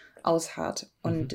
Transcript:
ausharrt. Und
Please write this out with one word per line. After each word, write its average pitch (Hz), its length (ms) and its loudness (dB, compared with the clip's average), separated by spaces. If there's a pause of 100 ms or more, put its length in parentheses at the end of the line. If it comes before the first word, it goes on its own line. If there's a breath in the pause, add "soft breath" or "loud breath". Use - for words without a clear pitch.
(220 soft breath)
ausharrt. 165 640 0 (140)
Und 160 320 0